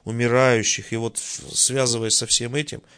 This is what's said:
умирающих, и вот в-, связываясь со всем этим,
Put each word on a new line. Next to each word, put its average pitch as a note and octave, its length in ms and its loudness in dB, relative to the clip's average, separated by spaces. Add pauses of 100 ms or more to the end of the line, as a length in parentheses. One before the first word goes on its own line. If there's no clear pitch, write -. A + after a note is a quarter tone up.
умирающих, A#2 880 2
и A2+ 40 -2
вот A2+ 220 -6
в-, - 380 -10
связываясь A#2 600 2
со A#2 100 0
всем A#2+ 300 0
этим, D3 260 -6 (160)